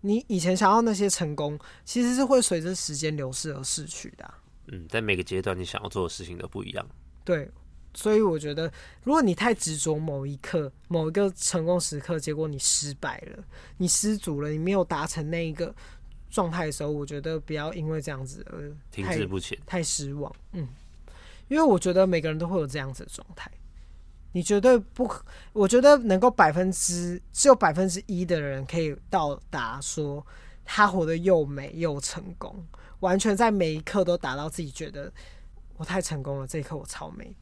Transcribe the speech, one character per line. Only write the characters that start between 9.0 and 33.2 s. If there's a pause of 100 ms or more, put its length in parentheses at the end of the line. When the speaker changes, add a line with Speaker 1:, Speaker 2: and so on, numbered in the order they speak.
Speaker 1:
如
果
你
太
执
着
某
一
刻、 (160)
某
一
个
成
功
时
刻，
结
果
你
失
败 (140)
了， (340)
你
失
足
了，
你
没
有
达
成
那
一
个 (560)
状
态
的
时
候，
我
觉
得
不
要
因
为
这
样
子
而 (220)
太
Speaker 2:
停
滞
不
前。
Speaker 1:
太
失
望。 (200)
嗯， (800)
因
为
我
觉
得
每
个
人
都
会
有
这
样
子
的
状 (100)
态。 (880)
你
绝
对
不
可， (280)
我
觉
得
能
够
百
分
之， (100)
只
有
百
分
之
一
的
人
可
以 (120)
到 (120)
达
说 (400)
他
活
得
又
美
又
成 (160)
功， (360)
完
全